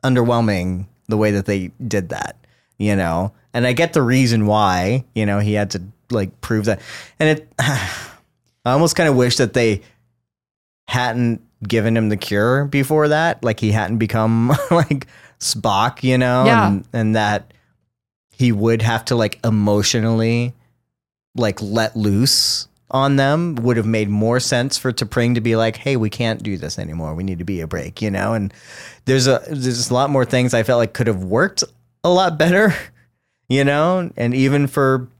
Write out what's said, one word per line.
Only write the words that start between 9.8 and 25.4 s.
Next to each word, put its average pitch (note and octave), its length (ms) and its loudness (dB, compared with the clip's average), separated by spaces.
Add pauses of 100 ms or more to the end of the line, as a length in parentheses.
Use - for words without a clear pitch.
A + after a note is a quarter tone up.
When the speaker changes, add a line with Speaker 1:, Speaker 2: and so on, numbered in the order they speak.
Speaker 1:
hadn't A#2+ 540 -2 (260)
given A2+ 300 2
him A2+ 120 2
the G#2 80 -2
cure A#2+ 480 0
before C#3+ 440 2
that. D#3+ 340 0
Like, A2 160 -2
he G#2+ 120 0
hadn't G#2+ 260 0
become, A2+ 520 0
<laughs> - 220 0
like, D3+ 360 0 (320)
Spock, A2 640 -2
you B2+ 140 2
know? B2+ 280 2
Speaker 2:
Yeah. G3+ 220 4
Speaker 1:
And, G2+ 260 -2
and A2 240 0
that G#2 340 -2 (800)
he B2 220 0
would A2 300 0
have A2+ 220 0
to, B2 100 -2
like, A2 280 -2
emotionally, A2+ 1120 0 (840)
like, G#2+ 260 -2
let A2 360 -2
loose - 680 0 (220)
on C#3 280 0
them D3+ 380 0
would A#2+ 200 0
have A2 100 0
made A2 220 0
more A2 320 0
sense B2 380 -2
for B2+ 160 -4
T'Pring A#2+ 420 0
to A2+ 60 0